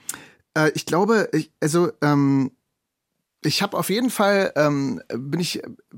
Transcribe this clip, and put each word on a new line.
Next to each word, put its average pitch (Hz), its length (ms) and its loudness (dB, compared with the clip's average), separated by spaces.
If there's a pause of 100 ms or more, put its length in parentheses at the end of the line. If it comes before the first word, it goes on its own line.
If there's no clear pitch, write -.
(560)
äh, 156 200 2
ich 156 100 -8
glaube, 202 480 2
ich, 156 180 -2 (100)
also, 165 300 0 (100)
ähm, 139 500 2 (920)
ich 160 200 -2
hab 202 120 -4
auf 175 160 -4
jeden 233 200 0
Fall, 202 480 2
ähm, 139 440 0 (140)
bin 139 240 -4
ich, - 220 -4 (360)